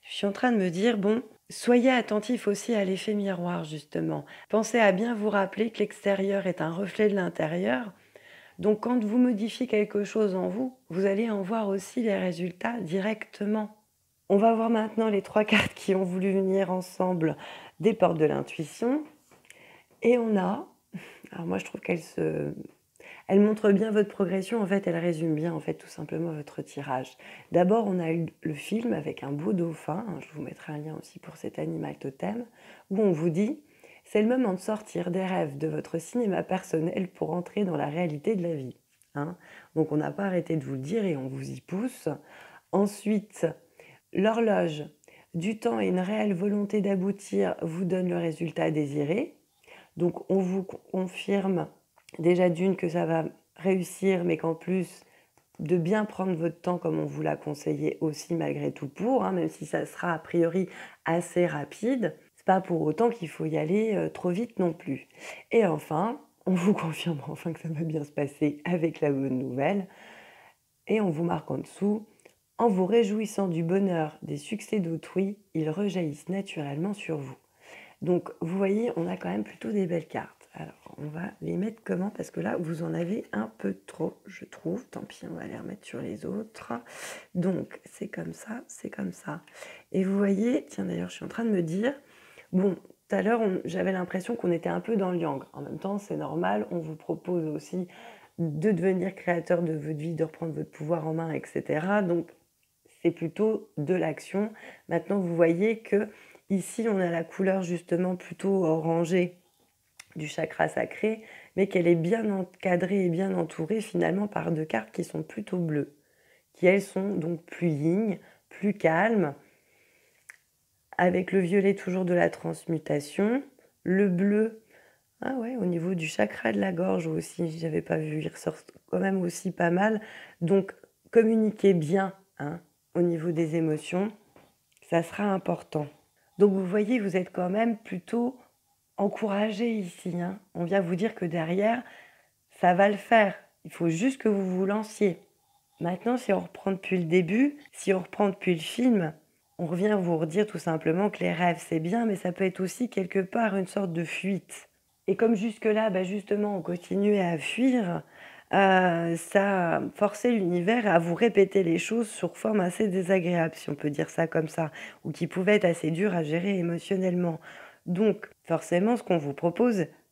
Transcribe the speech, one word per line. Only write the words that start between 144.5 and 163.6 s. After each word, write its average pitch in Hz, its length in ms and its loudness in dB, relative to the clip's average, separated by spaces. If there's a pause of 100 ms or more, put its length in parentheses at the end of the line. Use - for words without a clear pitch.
vous 190 80 2
lanciez. 202 540 0 (640)
Maintenant, 180 360 0
si 240 160 0
on 185 80 2
reprend 180 320 -4
depuis 185 240 -2
le 175 80 0
début, 185 540 4 (140)
si - 200 -2
on 185 80 2
reprend 196 300 0
depuis 185 240 0
le 160 60 -4
film, 202 520 2 (460)
on 170 80 -2
revient 196 340 2
vous 170 160 2
redire 170 300 2
tout 175 120 -8
simplement 165 520 2
que - 100 -10
les 180 120 2
rêves, 170 340 2
c'est 165 140 0
bien, 220 260 0
mais 202 100 0
ça 180 160 -4
peut 196 120 -2
être 185 160 -2
aussi 190 280 -2
quelque 190 300 -2
part 196 380 0
une 190 100 0
sorte 190 260 -2
de 165 120 -2
fuite. - 680 -6 (360)
Et 196 100 2
comme 226 180 4
jusque-là, 220 560 0
bah 185 120 0
justement, 202 540 -2
on 170 60 -4
continuait 196 580 2
à 170 180 2
fuir, 214 640 2 (520)
euh, 180 640 6
ça 190 640 2 (120)
forçait 208 360 2
l'univers 202 560 2
à 170 120 6
vous 170 160 2
répéter 196 480 4
les 170 160 2
choses 220 300 -2
sur - 280 -6
forme 214 240 0
assez 185 280 0
désagréable, 175 640 2
si - 140 -12